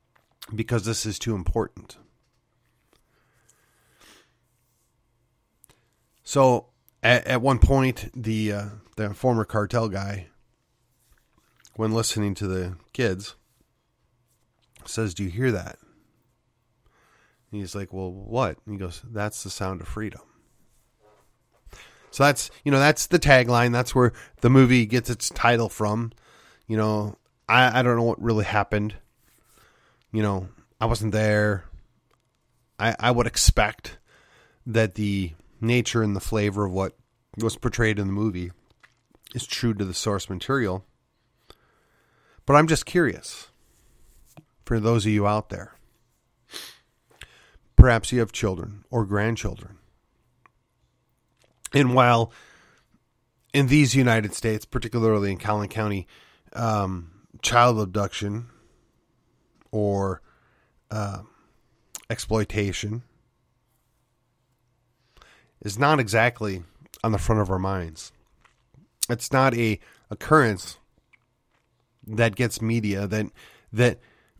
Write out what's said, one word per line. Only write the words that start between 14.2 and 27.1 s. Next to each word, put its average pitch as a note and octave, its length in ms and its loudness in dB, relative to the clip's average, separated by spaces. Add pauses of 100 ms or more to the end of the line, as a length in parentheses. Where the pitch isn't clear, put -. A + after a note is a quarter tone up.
says, G#2+ 300 -6
"Do G2 100 -8
you F#2 60 -4
hear A#2 240 0
that?" F2+ 260 -10 (1700)
And G#2 120 -10
he's F#2 140 -10
like, G2 180 -10
"Well, F#2 180 -8
what?" G#2 540 -4
And G2+ 100 -12
he - 20 -8
goes, F#2 320 -10
"That's G#2+ 320 -6
the G2 80 -12
sound F#2+ 300 -8
of - 80 -16
freedom." G#2+ 320 -8 (1900)
So - 120 0
that's, C#3+ 260 2 (140)
you C#3+ 80 0
know, C3+ 80 6
that's D3 280 4
the C3 120 4
tagline. A#2+ 520 4
That's A#2+ 220 -2
where B2 200 4 (280)
the A#2+ 80 6
movie B2+ 360 8
gets A#2 240 -2
its - 200 -6
title A#2 400 0
from. A2 420 -4 (560)
You A2 100 -4
know, G#2+ 400 -2 (300)